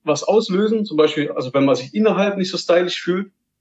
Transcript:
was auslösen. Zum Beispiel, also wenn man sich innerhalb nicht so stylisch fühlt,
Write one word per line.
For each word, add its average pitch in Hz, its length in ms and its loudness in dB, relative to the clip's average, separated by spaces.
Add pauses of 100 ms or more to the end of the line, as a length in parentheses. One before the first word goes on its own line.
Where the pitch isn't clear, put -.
was 147 200 -2
auslösen. 214 640 2
Zum 156 120 -8
Beispiel, 151 340 2
also 131 220 -6
wenn 139 120 2
man 139 100 4
sich - 180 -6
innerhalb 202 440 2
nicht 185 140 -2
so 175 60 -6
stylisch 180 440 0
fühlt, 190 300 -4 (300)